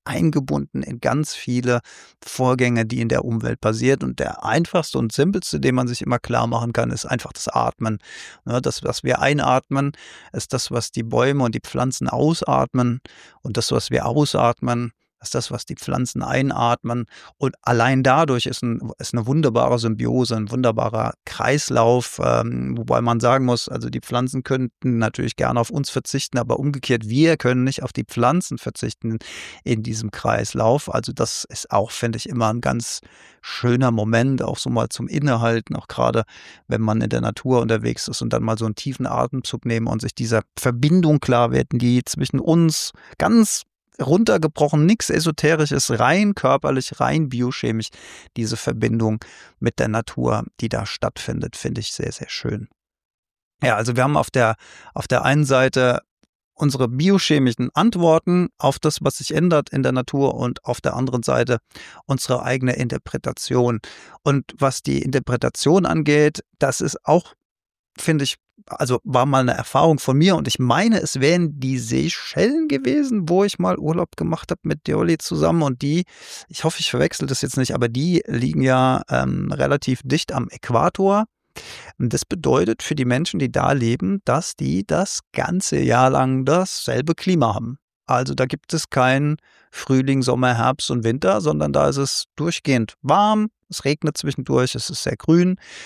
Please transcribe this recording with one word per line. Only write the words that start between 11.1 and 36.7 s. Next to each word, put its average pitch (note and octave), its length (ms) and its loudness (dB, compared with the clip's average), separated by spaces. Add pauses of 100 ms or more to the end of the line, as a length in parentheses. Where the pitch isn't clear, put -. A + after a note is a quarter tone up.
und A2+ 100 -2
die A#2 60 -4
Pflanzen B2+ 480 -4
ausatmen. C3 920 0 (420)
Und A#2 140 -6
das, - 160 -2
was - 180 0
wir - 160 0
ausatmen, A#2+ 840 0 (320)
ist - 100 -8
das, - 160 -4
was A#2+ 140 -8
die - 100 -10
Pflanzen B2+ 480 -6
einatmen. A#2+ 840 -2 (320)
Und C3+ 240 -2
allein B2 400 2
dadurch C3+ 440 4
ist - 160 -6
ein, A#2 360 -4
ist - 160 -10
eine A2+ 120 -2
wunderbare B2+ 520 2
Symbiose, A#2 580 0
ein G#2+ 140 -4
wunderbarer A2+ 640 0 (100)
Kreislauf, A#2+ 960 0
ähm, A#2+ 560 0
wobei A#2+ 220 0
man A#2 200 2
sagen B2+ 240 4
muss, A#2+ 240 0
also B2 220 -6
die A#2+ 100 -6
Pflanzen B2 440 -4
könnten B2+ 540 -2
natürlich - 380 -2
gerne B2 220 0
auf A#2 120 0
uns C#3+ 200 -4
verzichten, - 480 -4
aber A#2+ 200 -2
umgekehrt, C3 500 -2
wir D3+ 280 4
können B2+ 280 2
nicht C3+ 180 -2
auf B2+ 100 -6
die A#2+ 120 -4
Pflanzen B2 540 0
verzichten - 600 -6 (460)
in A2 180 0
diesem A2 280 -6
Kreislauf. A2+ 840 0
Also A#2+ 180 -2
das - 360 -4
ist - 220 -12
auch, G2+ 200 0
finde A#2 280 -4
ich, - 100 -10
immer A#2 240 0
ein A#2+ 80 -4
ganz A#2 400 -4 (400)
schöner B2 500 2
Moment, A2+ 520 2
auch B2+ 160 -4
so C3 120 -6
mal A#2 180 0
zum - 200 -8
Innehalten, A#2 680 0
auch - 120 -12
gerade A#2 360 0 (440)
wenn A2+ 120 0